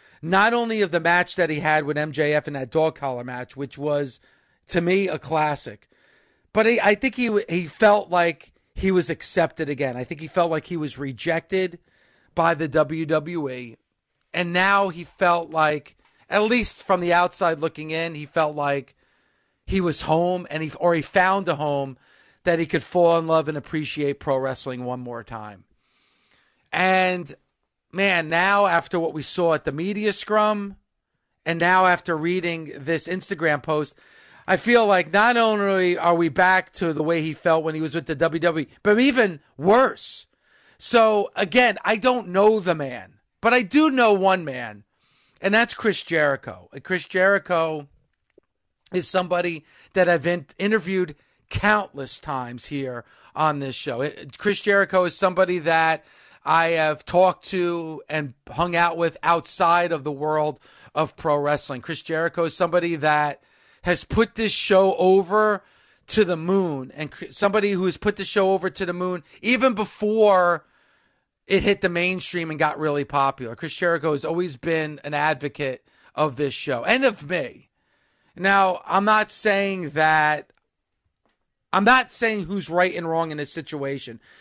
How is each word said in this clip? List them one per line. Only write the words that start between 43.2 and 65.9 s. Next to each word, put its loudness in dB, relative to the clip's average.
but 2
I 4
do 4
know 4
one 2
man, -10
and -2
that's 2
Chris -2
Jericho. -4
And -16
Chris -6
Jericho 0
is -2
somebody -2
that 4
I've 2
in-, -2
interviewed -2
countless -2
times -8
here -8
on 0
this -8
show. -6
It, -10
Chris 0
Jericho 2
is -4
somebody 0
that 2
I 4
have 0
talked 2
to -4
and -6
hung -2
out 2
with -2
outside 2
of -4
the -6
world -2
of -2
pro 0
wrestling. -2
Chris -8
Jericho -2
is -6
somebody 0
that 0
has -2
put 0
this -2
show 2
over 2